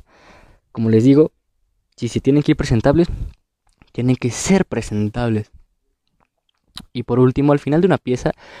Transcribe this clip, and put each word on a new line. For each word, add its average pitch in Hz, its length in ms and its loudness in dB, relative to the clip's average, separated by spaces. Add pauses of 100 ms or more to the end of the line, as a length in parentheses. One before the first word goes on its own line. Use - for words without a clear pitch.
(720)
Como 113 180 -4
les 110 140 4
digo, 139 300 4 (680)
si 120 60 -4
se 110 120 -6
tienen 143 220 0
que 151 120 -2
ir - 40 -4
presentables, 143 500 0 (840)
tienen 123 240 -2
que 120 160 -4
ser 190 340 0
presentables. 107 840 -4 (1400)
Y 120 100 -6
por 120 160 0
último, 139 340 4
al 143 60 2
final 151 220 0
de 175 40 2
una 165 140 0
pieza, 123 320 -4 (280)